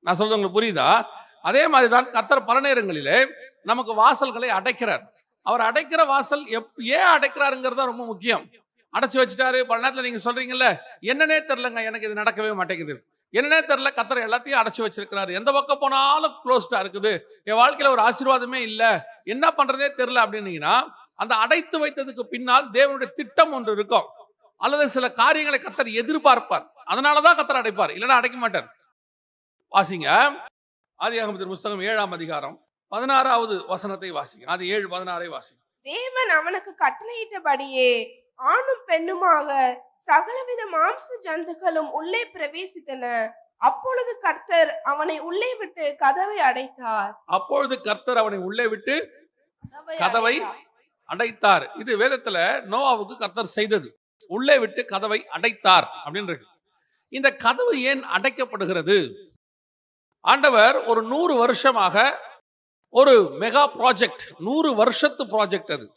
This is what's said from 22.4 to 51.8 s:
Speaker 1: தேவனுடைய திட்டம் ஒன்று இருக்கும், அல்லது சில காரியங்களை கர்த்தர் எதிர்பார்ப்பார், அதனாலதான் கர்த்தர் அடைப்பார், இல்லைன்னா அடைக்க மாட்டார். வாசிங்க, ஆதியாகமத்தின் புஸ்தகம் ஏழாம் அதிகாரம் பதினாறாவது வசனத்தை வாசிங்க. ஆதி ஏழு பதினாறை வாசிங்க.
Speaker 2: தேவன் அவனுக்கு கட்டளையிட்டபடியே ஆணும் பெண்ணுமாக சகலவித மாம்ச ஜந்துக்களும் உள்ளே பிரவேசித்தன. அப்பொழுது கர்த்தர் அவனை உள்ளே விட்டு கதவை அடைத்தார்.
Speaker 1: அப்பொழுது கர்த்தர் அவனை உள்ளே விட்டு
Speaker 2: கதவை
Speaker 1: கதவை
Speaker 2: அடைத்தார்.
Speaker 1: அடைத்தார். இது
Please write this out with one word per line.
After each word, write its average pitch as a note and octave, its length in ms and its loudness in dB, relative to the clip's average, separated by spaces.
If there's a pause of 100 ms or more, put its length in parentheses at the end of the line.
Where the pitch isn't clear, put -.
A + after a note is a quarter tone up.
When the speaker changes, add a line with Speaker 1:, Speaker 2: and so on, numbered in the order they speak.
Speaker 1:
தேவனுடைய C4 420 0
திட்டம் D#4 400 0
ஒன்று A#3 200 -6
இருக்கும், G#3 320 0 (520)
அல்லது C#4 320 0
சில B3+ 240 -2
காரியங்களை D4 480 2
கர்த்தர் B3 260 -4
எதிர்பார்ப்பார், A#3 840 2 (200)
அதனாலதான் D4 460 4
கர்த்தர் D4 200 -2
அடைப்பார், G#3 340 -2
இல்லைன்னா G#3+ 180 -6
அடைக்க B3 300 2
மாட்டார். F#3 380 -4 (960)
வாசிங்க, F#3+ 640 2 (640)
ஆதியாகமத்தின் G#3 460 -4
புஸ்தகம் F#3+ 340 -8
ஏழாம் G3+ 320 -2
அதிகாரம் D#3 540 -10 (220)
பதினாறாவது A#3 760 0
வசனத்தை F#3 460 -8
வாசிங்க. C#3+ 340 -12
ஆதி F3+ 220 -6
ஏழு G3+ 200 -4
பதினாறை F3 400 -8
வாசிங்க. C#3 300 -16 (240)
Speaker 2:
தேவன் B4+ 460 -6
அவனுக்கு F#4 500 -2
கட்டளையிட்டபடியே C#4 1300 -2 (300)
ஆணும் A4+ 500 0
பெண்ணுமாக D#4 880 0 (200)
சகலவித A#4 760 -2
மாம்ச G#4+ 500 -2
ஜந்துக்களும் E4 680 -4
உள்ளே F4+ 340 -4
பிரவேசித்தன. C#4+ 1040 -8 (280)
அப்பொழுது A#4+ 640 -2
கர்த்தர் E4 640 0
அவனை D4+ 340 -2
உள்ளே G4 360 -6
விட்டு E4 440 -8
கதவை F#4 400 0
அடைத்தார். B3 720 -2 (140)
Speaker 1:
அப்பொழுது B3+ 560 -2
கர்த்தர் G#3+ 360 -2
அவனை G#3+ 200 0
உள்ளே G#3 280 -4
விட்டு A3 440 -4 (600)
Speaker 2:
கதவை D#4 260 -14
Speaker 1:
கதவை A#3 460 0
Speaker 2:
அடைத்தார். - 260 -14 (360)
Speaker 1:
அடைத்தார். G3 760 2
இது A3 200 -4